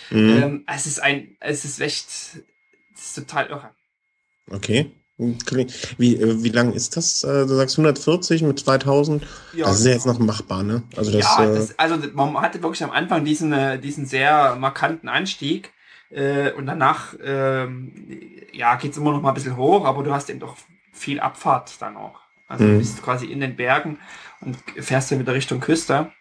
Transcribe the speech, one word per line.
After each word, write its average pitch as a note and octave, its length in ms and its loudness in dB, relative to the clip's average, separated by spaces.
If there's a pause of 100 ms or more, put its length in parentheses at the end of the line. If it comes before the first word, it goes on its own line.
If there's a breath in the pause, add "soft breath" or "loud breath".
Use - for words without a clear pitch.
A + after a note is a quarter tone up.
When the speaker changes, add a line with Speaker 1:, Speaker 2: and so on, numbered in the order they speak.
(100)
Speaker 1:
Mhm. A2 320 6
Speaker 2:
Ähm, C#3+ 240 -4
es - 200 -6
ist C#3+ 160 -6
ein, C#3 380 -2
es C#3+ 240 -6
ist C#3 160 -10
echt, D3 280 -6
es - 280 -16 (580)
ist - 220 -16
total C3+ 300 -6
irre. C3 240 -14 (800)
Speaker 1:
Okay. B2 420 -2 (1040 loud breath)
Wie, A#2+ 180 6
äh, A2+ 300 2
wie A#2 60 2
lang A#2+ 220 2
ist - 240 -6
das? - 280 -2
Äh, C#3 220 2
du C3+ 100 2
sagst C3 200 0
hundertvierzig D#3+ 680 2
mit C#3+ 180 0
zweitausend. C#3 680 2 (260 loud breath)
Speaker 2:
Ja, E3 140 -2
Speaker 1:
Das G2+ 140 4
ist A#2 60 4
ja B2+ 40 8
Speaker 2:
genau. B2 60 6
Speaker 1:
jetzt B2 100 -2
noch A#2 180 2
machbar, G#2+ 380 -2
ne? A2 220 -2 (100)
Also G#2+ 160 -2
das, G#2 140 4
Speaker 2:
Ja, - 180 4
Speaker 1:
äh G#2+ 140 4
Speaker 2:
das, A2 200 -2
also E3 200 2 (180)
man C#3+ 260 0
hatte E3+ 220 -2
wirklich E3+ 220 -4
am - 80 -6
Anfang D#3+ 320 0
diesen, D3+ 280 0
äh, C3+ 280 0
diesen C#3 260 -8
sehr C3+ 480 4
markanten C3+ 540 -2
Anstieg, D#3+ 640 -4 (380 soft breath)
äh, C#3 420 0
und C#3 140 -8
danach, - 540 0
ähm, C3 720 -4 (600)
ja, A#2+ 240 2
geht's C#3 200 -6
immer D3 140 0
noch C#3+ 100 0
mal C#3 100 2
ein B2+ 40 -2
bisschen C3 220 -6
hoch, D#3 280 4
aber C3+ 200 0
du C#3+ 100 -2
hast C#3 160 -6
eben - 80 -10
doch - 180 -14 (360)
viel C#3+ 260 -8
Abfahrt - 640 -2
dann G#2 140 -10
auch. G#2 240 -18 (260)
Also B2+ 160 -2
Speaker 1:
Mhm. G#2+ 120 8
Speaker 2:
du G#2 40 6
bist - 240 -2
quasi B2+ 240 -2
in C#3 140 -8
den C3 160 -4
Bergen D3 420 0 (420 loud breath)
und C3 160 -8 (220)
fährst C3 320 0
dann C#3 80 2
wieder B2+ 160 -2
Richtung C3 240 -2
Küste D3+ 640 0